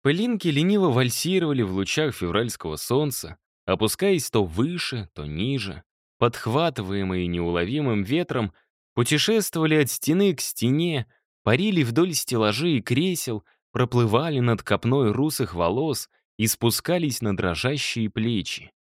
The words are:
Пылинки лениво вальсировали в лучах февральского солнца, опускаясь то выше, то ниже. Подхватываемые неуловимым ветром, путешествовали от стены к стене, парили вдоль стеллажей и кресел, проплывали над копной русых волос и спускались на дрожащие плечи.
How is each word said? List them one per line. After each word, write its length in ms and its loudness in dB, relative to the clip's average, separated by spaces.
Пылинки 480 0
лениво 400 2
вальсировали 720 0
в 120 0
лучах 420 -2
февральского 640 -4
солнца, 600 -4
опускаясь 640 0
то 160 2
выше, 680 -4
то 140 -10
ниже. 560 -4
Подхватываемые 1080 0
неуловимым 760 0
ветром, 520 -2
путешествовали 800 2
от 160 4
стены 440 2
к 60 -8
стене, 680 -2
парили 400 2
вдоль 320 2
стеллажей 640 0
и 20 0
кресел, 640 -2
проплывали 680 2
над 220 2
копной 500 2
русых 420 -2
волос 540 -2
и 80 2
спускались 720 0
на 160 -2
дрожащие 720 -2
плечи. 640 -4